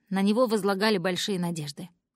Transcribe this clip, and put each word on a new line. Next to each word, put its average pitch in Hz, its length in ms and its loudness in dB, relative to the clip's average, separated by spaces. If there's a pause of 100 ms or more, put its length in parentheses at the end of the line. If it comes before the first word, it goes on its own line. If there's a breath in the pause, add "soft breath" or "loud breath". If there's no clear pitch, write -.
(100)
на 190 120 0
него 214 240 4
возлагали 202 520 2
большие 180 400 -2
надежды, 170 500 -6 (280)